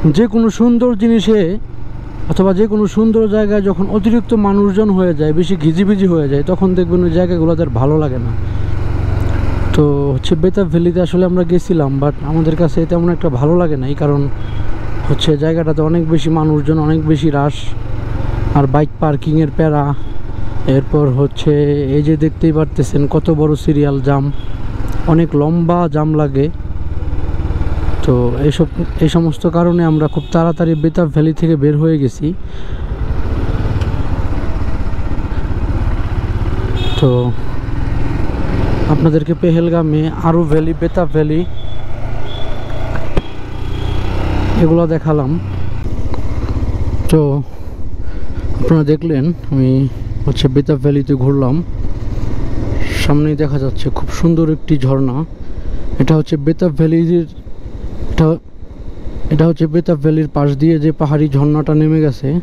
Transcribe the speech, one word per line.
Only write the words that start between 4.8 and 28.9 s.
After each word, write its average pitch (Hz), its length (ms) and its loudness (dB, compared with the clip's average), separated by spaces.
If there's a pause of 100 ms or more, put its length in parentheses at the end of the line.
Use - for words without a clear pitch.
হয়ে 185 220 2
যায়, 156 200 2
বেশি 185 240 2
ঘিজিবিজি 190 500 2
হয়ে 151 180 0
যায়, 143 200 0
তখন 185 260 0
দেখবেন 180 300 0
ওই 165 100 0
জায়গাগুলোতে 170 480 0
আর 139 140 -4
ভালো 143 240 2
লাগে 127 220 -2
না। 117 60 -2 (1400)
তো 151 80 4 (300)
হচ্ছে 131 200 0 (100)
বেতাব 185 300 2
ভ্যালিতে 170 320 2
আসলে 175 240 0
আমরা 180 220 0
গেছিলাম, 165 400 0 (100)
but 143 140 0 (160)
আমাদের 160 300 2
কাছে 165 180 2 (120)
তেমন 170 240 2
একটা 165 140 0 (100)
ভালো 151 220 2
লাগে 156 220 0
নাই, 139 180 -2
কারণ 143 200 2 (840)
হচ্ছে 143 220 2 (140)
জায়গাটাতে 156 460 0
অনেক 170 140 2 (100)
বেশি - 160 2 (100)
মানুষজন, 156 380 2 (100)
অনেক 160 120 2 (120)
বেশি 151 160 2 (120)
rush, 143 160 0 (1000)
আর 139 160 4
bike 147 180 2 (100)
পার্কিংয়ের 151 560 0
প্যারা। 151 260 2 (920)
এরপর 147 280 2 (140)
হচ্ছে 143 320 0 (460)
এই 151 100 2
যে 160 60 2 (100)
দেখতেই 160 340 0
পারতেছেন 147 440 0 (140)
কত 156 120 0 (120)
বড় 151 140 2 (100)
serial 143 340 2 (100)
জাম, 139 160 2 (920)
অনেক 160 160 4 (120)
লম্বা 170 380 2 (160)
জাম 156 140 0 (120)
লাগে। 139 240 0 (1600)
তো 131 80 4 (340)
এইসব, 147 200 2 (360)